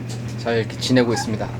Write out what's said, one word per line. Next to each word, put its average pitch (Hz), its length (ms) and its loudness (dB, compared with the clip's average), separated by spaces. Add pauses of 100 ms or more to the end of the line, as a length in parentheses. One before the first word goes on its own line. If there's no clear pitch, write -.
(380)
잘 117 220 0
이렇게 107 180 -2
지내고 123 360 4
있습니다. 107 340 -2 (120)